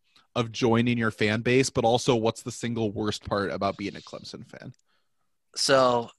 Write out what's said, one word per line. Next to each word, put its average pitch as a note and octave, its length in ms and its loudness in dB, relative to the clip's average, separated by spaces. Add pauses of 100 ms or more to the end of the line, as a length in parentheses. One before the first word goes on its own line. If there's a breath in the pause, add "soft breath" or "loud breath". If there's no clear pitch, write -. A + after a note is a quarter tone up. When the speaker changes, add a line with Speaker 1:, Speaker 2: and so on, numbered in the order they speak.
(360)
Speaker 1:
of A#2 160 -2
joining A#2+ 460 2
your A2+ 120 0
fan G#2+ 300 0
base, B2 280 2
but A#2+ 160 -2
also B2 300 4
what's A2+ 280 0
the B2 100 -10
single A2+ 400 -4
worst G#2+ 320 -4
part G2 260 -2
about G2 260 -2
being G2 200 -8
a D#2 40 -14
Clemson - 460 -16
fan? - 260 -18 (840)
Speaker 2:
So B2 640 2